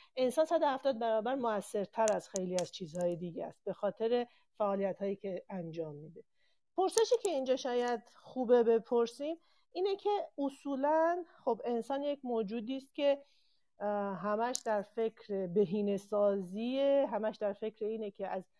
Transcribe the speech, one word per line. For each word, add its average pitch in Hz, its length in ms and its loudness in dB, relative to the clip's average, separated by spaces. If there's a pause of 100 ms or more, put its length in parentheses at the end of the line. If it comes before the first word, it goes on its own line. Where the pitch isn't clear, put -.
(160)
انسان 254 280 2
صد 330 180 2
و 311 40 4
هفتاد 269 320 0
برابر 226 360 0
مؤثرتر 220 800 0
از 185 160 -4
خیلی 185 280 -2
از 175 160 -2
چیزهای 175 440 -4
دیگه 170 280 -8
است 170 200 -12
به 196 80 -6
خاطر 226 540 -2 (320)
فعالیت‌هایی 196 580 -2
که 190 340 -8
انجام 165 440 -6
می‌ده. 160 300 -16 (520)
پرسشی 415 460 4
که 392 80 0
اینجا 262 260 2
شاید 240 440 0 (220)
خوبه 247 400 4
بپرسیم 233 760 2 (360)
اینه 392 240 0
که 403 140 0 (280)
اصولاً 294 840 2 (200)
خب 233 200 2
انسان 240 380 -2
یک 285 220 0
موجودی 226 520 -2
است 269 180 -12
که، 285 240 4 (640)
اه، 202 380 -2
همش 214 460 0
در 214 180 0
فکر 202 640 -6
بهینه 202 500 0
سازیه، 214 1160 0
همش 214 240 -4
در 208 160 -2
فکر 214 320 -8
اینه 220 260 -4
که 190 180 -8
از 190 140 -4 (180)